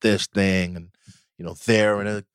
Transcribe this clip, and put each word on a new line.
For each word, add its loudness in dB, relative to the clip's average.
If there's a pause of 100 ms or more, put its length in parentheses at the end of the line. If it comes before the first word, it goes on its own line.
this 2
thing 0
and, -16 (480)
you -14
know, -10 (120)
they're 4
in -4
a -6 (120)